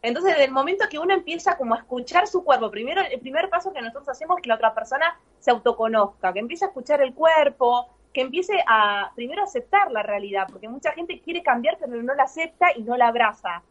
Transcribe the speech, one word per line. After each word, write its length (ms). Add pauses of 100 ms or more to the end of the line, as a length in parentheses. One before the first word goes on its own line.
Entonces, 320
desde 120
el 60
momento 380
que 100
uno 140
empieza 420
como 180
a 40
escuchar 500
su 160
cuerpo, 260
primero, 320
el 200
primer 280
paso 220
que 100
nosotros 280
hacemos 280
es 60
que 60
la 60
otra 200
persona 420 (220)
se 120
autoconozca, 840
que 60
empiece 260
a 20
escuchar 340
el 120
cuerpo, 760 (260)
que 80
empiece 320 (140)
a, 480
primero, 260
a 40
aceptar 460
la 120
realidad, 480
porque 160
mucha 240
gente 300
quiere 200
cambiar, 380
pero 240
no 100
la 100
acepta 520
y 60
no 160
la 100
abraza. 640